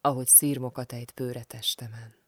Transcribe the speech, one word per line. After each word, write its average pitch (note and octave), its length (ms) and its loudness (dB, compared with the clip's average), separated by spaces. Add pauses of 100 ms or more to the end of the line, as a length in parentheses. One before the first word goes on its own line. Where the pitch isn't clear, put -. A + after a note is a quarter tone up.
ahogy C3 260 0
szírmokat B2+ 640 4
ejt A#2+ 220 -12
bőre B2 300 -6
testemen. A2+ 680 -8 (140)